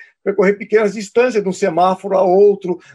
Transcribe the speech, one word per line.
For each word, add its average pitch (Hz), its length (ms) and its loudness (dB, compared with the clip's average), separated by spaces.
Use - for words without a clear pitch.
percorrer 196 300 0
pequenas 208 400 -2
distâncias 226 480 -2
de 190 80 -4
um 180 40 -6
semáforo 185 640 -2
a 185 40 2
outro, 196 560 2